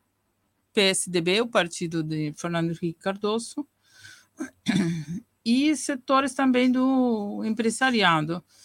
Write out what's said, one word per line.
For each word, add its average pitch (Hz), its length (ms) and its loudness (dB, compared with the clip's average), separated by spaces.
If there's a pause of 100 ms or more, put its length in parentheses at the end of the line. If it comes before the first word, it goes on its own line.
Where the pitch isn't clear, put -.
(720)
P 214 80 2
S 190 280 0
D 175 120 0
B, 185 200 2
o 247 60 -2
partido 170 560 -2
de 156 300 -4
Fernando 170 380 -2
Henrique 165 280 -6
Cardoso, 214 640 -4 (720)
<clears throat> 170 1120 -4
e 269 320 2
setores 269 560 -2
também 254 380 4
do 247 760 0
empresariado, 214 960 2 (220)